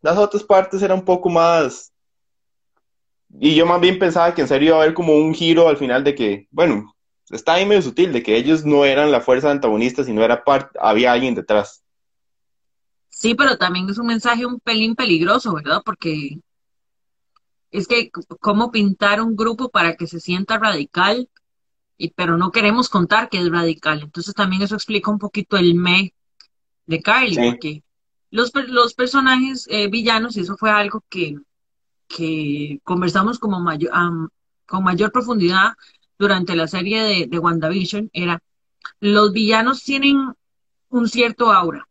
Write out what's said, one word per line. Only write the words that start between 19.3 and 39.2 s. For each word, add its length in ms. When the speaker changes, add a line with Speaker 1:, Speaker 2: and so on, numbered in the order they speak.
Speaker 2:
grupo 340
para 260
que 100
se 140
sienta 380
radical, 720
y, 140
pero 260
no 140
queremos 360
contar 420
que 100
es 100
radical. 520
Entonces 320
también 280
eso 140
explica 360
un 60
poquito 400
el 180
meh 380
de 160
Carly, 340
Speaker 1:
Sí. 40
Speaker 2:
porque 420
los 200
per-, 200
los 240
personajes, 760
eh, 180
villanos, 500
y 40
eso 160
fue 120
algo 400
que, 260
que 760
conversamos 540
como 220
mayo-, 340
am, 340
con 180
mayor 280
profundidad 640
durante 380
la 120
serie 340
de, 260
de 100
WandaVision, 760
era, 280
los 320